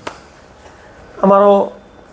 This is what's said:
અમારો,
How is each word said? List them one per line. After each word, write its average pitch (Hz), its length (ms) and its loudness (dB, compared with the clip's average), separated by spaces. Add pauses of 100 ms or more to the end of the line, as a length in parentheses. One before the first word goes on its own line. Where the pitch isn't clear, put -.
(1200)
અમારો, 196 500 0 (420)